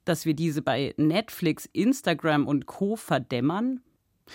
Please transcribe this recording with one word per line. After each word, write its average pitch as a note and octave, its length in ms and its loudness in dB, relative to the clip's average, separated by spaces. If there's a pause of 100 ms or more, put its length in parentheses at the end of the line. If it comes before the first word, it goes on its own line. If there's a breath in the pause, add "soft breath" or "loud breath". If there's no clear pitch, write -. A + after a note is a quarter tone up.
dass E3 180 0
wir D#3+ 80 2
diese D#3 300 0
bei C3 340 -2
Netflix, D#3+ 760 0
Instagram E3 760 2
und C#3 200 0
Co. G3+ 300 -2
verdämmern? E3 840 -2 (540 loud breath)